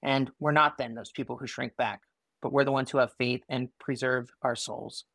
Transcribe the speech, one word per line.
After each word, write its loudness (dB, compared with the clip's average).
And 2
we're 2
not 4
then -4
those -12
people -6
who -10
shrink -8
back, -2
but -4
we're 4
the 2
ones 0
who 2
have 4
faith -2
and -2
preserve -2
our 0
souls. -10